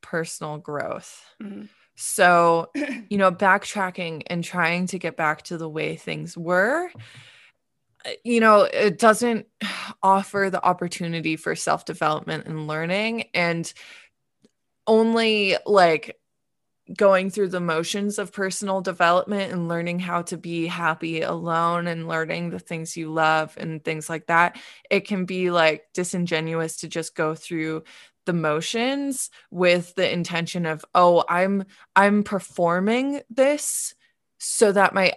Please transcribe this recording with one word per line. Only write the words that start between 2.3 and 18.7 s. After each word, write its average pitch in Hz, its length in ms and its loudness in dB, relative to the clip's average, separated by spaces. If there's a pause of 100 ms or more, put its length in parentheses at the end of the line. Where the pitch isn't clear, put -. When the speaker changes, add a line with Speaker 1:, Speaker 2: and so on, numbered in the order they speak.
Speaker 2:
<clears throat> 277 380 -8
Speaker 1:
you 208 80 -2
know, 196 140 6
backtracking 185 960 0
and 170 160 -4
trying 175 440 0
to 185 120 -6
get 160 180 -6
back 156 260 -2
to 175 140 -10
the 160 100 -8
way 156 300 -6
things 160 400 -10
were, 196 520 0 (1160)
uh, - 60 -8 (120)
you 233 160 2
know, 220 220 8
it 202 360 2
doesn't 226 500 2 (140)
<sighs> - 420 -10
offer 196 460 2
the 180 160 -4
opportunity 170 680 -2
for 160 200 -4
self-development 160 920 -2
and 156 220 -8
learning, 185 680 -4
and 170 400 -2 (1120)
only, 220 680 2 (100)
like, 170 500 4 (840)
going 196 320 4
through 190 200 -2
the 180 100 -4
motions 190 580 -4
of 202 160 -8
personal 190 480 -4